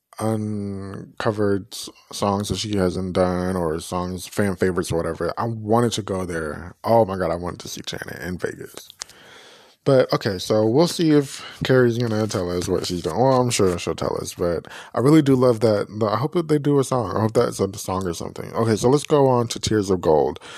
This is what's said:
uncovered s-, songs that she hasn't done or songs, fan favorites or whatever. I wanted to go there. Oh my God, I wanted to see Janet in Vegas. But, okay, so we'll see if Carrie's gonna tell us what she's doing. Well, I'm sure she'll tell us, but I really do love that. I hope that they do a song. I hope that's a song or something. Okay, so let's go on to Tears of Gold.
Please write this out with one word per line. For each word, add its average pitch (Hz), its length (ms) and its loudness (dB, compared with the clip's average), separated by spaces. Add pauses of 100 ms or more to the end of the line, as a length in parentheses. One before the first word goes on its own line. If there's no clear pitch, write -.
(180)
uncovered 101 1500 -4
s-, - 180 -14 (220)
songs 101 380 0
that 95 80 -2
she 104 180 -6
hasn't 92 380 0
done 90 420 0
or 82 240 -2
songs, 90 460 -6
fan 101 300 -2
favorites 90 360 0
or 85 60 -2
whatever. 82 400 -4
I 110 80 -4
wanted 113 480 0
to 110 80 -4
go 98 240 -6
there. 82 580 -8
Oh 113 220 4
my 95 120 -4
God, 90 120 0
I 82 60 -2
wanted 87 240 -8
to - 80 -16
see - 180 -12
Janet - 380 -10
in 87 160 -6
Vegas. - 500 -10 (960)
But, 131 280 4
okay, 104 240 -2
so 110 300 2
we'll 151 220 4
see 160 220 0
if 147 320 2 (200)
Carrie's 123 340 4
gonna 110 300 0
tell 92 240 -4
us 87 160 -2
what 92 180 0
she's 90 160 -4
doing. 82 160 -4
Well, 127 240 4
I'm 123 80 0
sure 95 300 2
she'll 85 160 -4
tell - 260 -2
us, - 140 -10
but 87 320 -2 (260)
I - 60 -2
really 147 220 8
do 135 140 4
love 123 260 4
that. 107 260 2 (240)
I 110 60 2
hope 147 160 -4
that 170 160 -2
they 151 100 2
do 143 200 2
a 135 40 4
song. 110 320 -2
I 101 60 0
hope 110 120 2
that's 117 280 2
a 98 160 -2
song 95 280 -4
or 85 80 -2
something. - 400 -10
Okay, 110 220 2
so 120 140 2
let's 143 160 2
go 143 220 4
on 123 200 2
to - 120 -8
Tears 104 300 0
of 92 120 2
Gold. 78 380 2 (180)